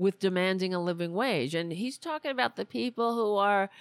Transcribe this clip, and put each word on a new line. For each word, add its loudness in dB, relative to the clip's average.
with 2
demanding 2
a 0
living -2
wage. 0
And -2
he's -6
talking -6
about -2
the -6
people -2
who 2
are, 4